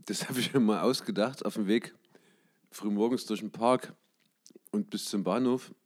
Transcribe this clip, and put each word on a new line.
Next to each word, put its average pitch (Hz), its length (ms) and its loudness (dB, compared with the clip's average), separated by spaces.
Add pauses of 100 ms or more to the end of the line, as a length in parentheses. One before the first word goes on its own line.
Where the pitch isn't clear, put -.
Das - 220 -4
habe 127 140 -2
ich 104 120 -2
mir 139 60 6
mal 107 220 4
ausgedacht, 113 640 0
auf 107 80 -4
dem 107 140 -2
Weg 110 280 0 (760)
frühmorgens 107 540 0
durch 104 140 -2
den 104 120 -8
Park 120 420 2 (800)
und 107 180 -2
bis - 160 -6
zum 101 180 -2
Bahnhof, 123 500 0 (120)